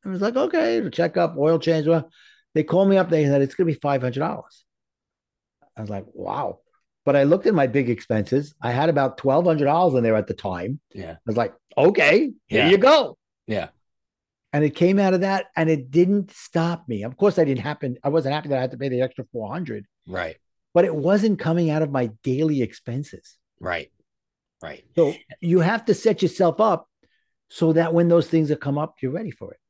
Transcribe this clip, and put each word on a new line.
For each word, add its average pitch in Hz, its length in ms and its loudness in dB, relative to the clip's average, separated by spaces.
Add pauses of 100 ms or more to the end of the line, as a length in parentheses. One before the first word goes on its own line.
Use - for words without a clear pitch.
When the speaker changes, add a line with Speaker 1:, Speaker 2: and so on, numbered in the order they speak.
Speaker 1:
I 196 40 -8
was 185 120 -6
like, 233 140 -2
"Okay, 320 440 0
the 196 100 -6
checkup, 170 480 -2
oil 156 220 2
change." 160 280 0
Well, 165 220 2 (460)
they 156 80 2
called 190 260 2
me 196 80 4
up. 180 140 2
They 156 140 4
said, 139 180 4
"It's 135 120 -4
gonna 180 120 0
be 151 120 -2
five 139 220 -2
hundred 127 200 -4
dollars." - 440 -8 (1080)
I 113 60 -12
was 107 80 -10
like, 98 240 -8
"Wow." - 460 -8 (460)
But 143 100 2
I 139 80 4
looked 175 240 2
at 220 60 2
my 143 140 2
big 120 220 0
expenses. 120 720 -2
I 120 100 -4
had 143 180 0
about 139 280 0
twelve 143 280 2
hundred 156 200 2
dollars 156 300 2
in 120 80 2
there 110 120 4
at 107 120 0
the 113 80 -6
time. 95 440 -8 (140)
Speaker 2:
Yeah. 85 200 -14
Speaker 1:
I - 120 -18
was 113 120 -4
like, 113 160 -2 (240)
"Okay, 185 560 4 (120)
here 120 200 0
Speaker 2:
Yeah. 160 40 4
Speaker 1:
you 196 80 6
go." 254 400 4 (300)
Speaker 2:
Yeah. 101 220 -4 (840)
Speaker 1:
And 147 80 2
it 147 120 0
came 190 240 2
out 190 160 2
of 175 60 0
that, 196 340 -2
and 160 120 0
it 139 220 -2
didn't 185 400 2
stop 170 580 -6
me. 107 160 -6
Of 123 140 -10
course, 196 220 2
I 165 40 4
didn't 135 180 0
happen. 139 420 -8
I 143 60 -2
wasn't 143 260 -2
happy 151 140 -8
that 139 100 -2
I - 20 -2
had 127 80 -4
to 127 80 -14
pay 139 100 -6
the 127 140 -2
extra 131 300 -6
four 107 200 -10
hundred. 123 360 -10 (180)
Speaker 2:
Right. 90 320 -10 (380)
Speaker 1:
But 180 100 4
it 165 100 -4
wasn't 196 440 0
coming 165 320 0
out 156 100 -2
of 151 80 -2
my 127 220 -2 (100)
daily 139 400 -2
expenses. - 760 -10 (240)
Speaker 2:
Right. 87 320 -6 (680)
Right. 73 240 -16 (100)
Speaker 1:
So 165 200 2 (260)
you 175 200 2
have 220 240 0
to 208 100 2
set - 260 -2
yourself 180 400 0
up 202 260 0 (640)
so 160 240 0
that 165 220 2
when 170 140 4
those 170 180 4
things 160 220 0
that 147 120 -2
come 139 160 -4
up, 151 240 -8
you're 131 100 -4
ready 185 200 -8
for - 220 -18
it. - 60 -20 (100)